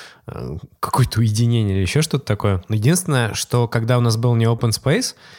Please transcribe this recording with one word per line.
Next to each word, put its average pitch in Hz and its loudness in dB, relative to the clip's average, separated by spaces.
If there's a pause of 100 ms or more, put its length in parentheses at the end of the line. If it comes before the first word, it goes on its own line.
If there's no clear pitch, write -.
(260)
э, 65 -10 (220)
какое-то - 0
уединение 113 0
или 98 0
еще 147 0
что-то - -4
такое. 101 0
Но 110 -2
единственное, 127 0
что 120 0
когда 117 0
у 123 2
нас 113 2
был 120 2
не 113 4
open 113 2
space, 180 -2 (240)